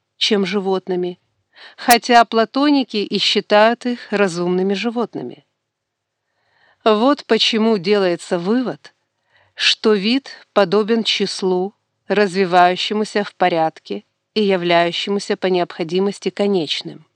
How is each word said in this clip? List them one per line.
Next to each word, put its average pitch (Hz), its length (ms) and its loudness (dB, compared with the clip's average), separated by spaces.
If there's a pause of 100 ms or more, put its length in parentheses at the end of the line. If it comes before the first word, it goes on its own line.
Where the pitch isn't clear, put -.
(160)
чем 202 280 0
животными, 185 760 -4 (560)
хотя 233 480 4
платоники 262 720 0
и 202 220 -4
считают 214 680 2
их 240 240 -8
разумными 185 640 0
животными. 202 720 -8 (1400)
Вот 233 420 2
почему 220 520 2
делается 185 600 0
вывод, 214 560 -4 (600)
что - 380 0
вид 214 380 0 (220)
подобен 208 520 2
числу, 190 680 -2 (340)
развивающемуся 190 1160 0
в - 100 -12
порядке 180 680 -2 (300)
и 214 80 0
являющемуся 175 960 0
по - 100 -6
необходимости 185 840 -2
конечным. 170 720 -4 (120)